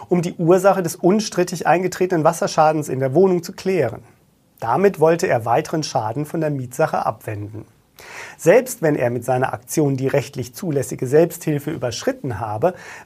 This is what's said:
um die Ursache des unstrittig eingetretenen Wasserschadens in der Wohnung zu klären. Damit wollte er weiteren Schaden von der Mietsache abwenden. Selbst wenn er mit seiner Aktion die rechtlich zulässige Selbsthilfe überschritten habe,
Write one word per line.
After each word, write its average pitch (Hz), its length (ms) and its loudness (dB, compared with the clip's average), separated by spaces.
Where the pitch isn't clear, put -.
um 185 140 2
die 175 140 -4
Ursache 185 460 4
des 165 140 -6
unstrittig 180 720 0
eingetretenen 180 560 2
Wasserschadens 156 640 2
in 131 120 -4
der 131 140 -2
Wohnung 180 300 4
zu - 80 -14
klären. 165 520 -2
Damit 156 400 0
wollte 165 280 4
er 117 180 0
weiteren 151 380 0
Schaden 127 420 -4
von 165 160 -6
der 156 80 -2
Mietsache 147 560 -2
abwenden. 107 600 -8
Selbst 233 420 4
wenn 151 140 2
er 120 160 0
mit 120 120 -6
seiner 127 300 -2
Aktion 139 440 -2
die 131 100 -2
rechtlich 131 480 -4
zulässige 139 500 -6
Selbsthilfe 151 640 0
überschritten 131 720 -6
habe, 113 340 -2